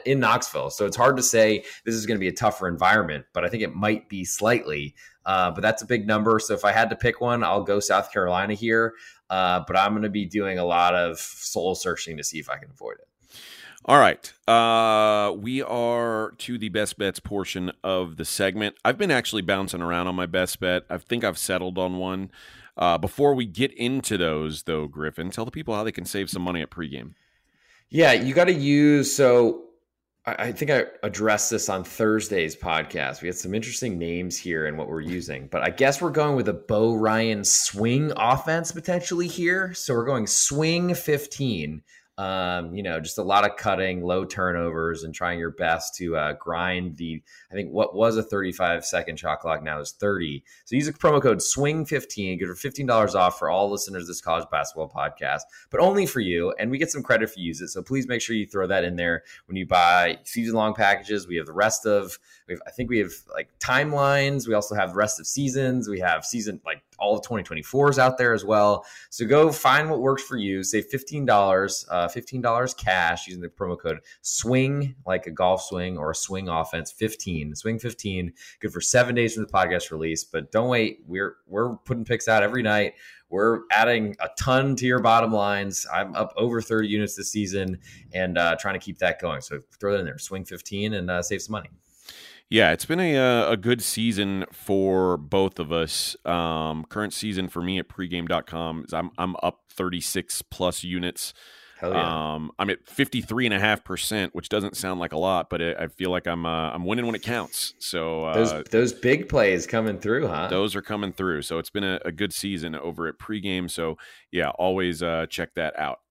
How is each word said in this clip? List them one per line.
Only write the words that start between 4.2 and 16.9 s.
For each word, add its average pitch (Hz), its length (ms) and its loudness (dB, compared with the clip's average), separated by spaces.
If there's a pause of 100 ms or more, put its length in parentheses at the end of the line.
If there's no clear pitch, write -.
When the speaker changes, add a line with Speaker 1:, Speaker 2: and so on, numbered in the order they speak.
Speaker 1:
slightly. 76 720 -2 (300)
Uh, 92 260 2
but 82 100 -6
that's 110 220 2
a - 20 -14
big 107 220 0
number, 110 320 4
so 107 160 -2
if 98 100 0
I 101 60 6
had 113 180 4
to - 60 -6
pick - 260 0
one, 120 220 0
I'll 95 200 2
go 101 160 2
South 101 320 2
Carolina 95 440 0
here. 113 400 2 (340)
Uh, 90 380 2
but 92 100 0
I'm 101 160 6
gonna 107 160 0
be 101 160 -2
doing 95 320 -2
a 87 80 0
lot 87 300 4
of 85 240 0
soul - 560 -4
searching 82 420 -6
to 73 60 -10
see 78 160 -8
if 71 100 -10
I 67 80 -8
can - 140 -20
avoid - 240 -14
it. - 120 -20 (800)
Speaker 2:
All 139 120 8
right. 104 360 6 (140)
Uh, 110 840 6
we 117 280 -6
are 117 800 -2
to 120 180 -8
the 107 120 -6
best 107 280 -2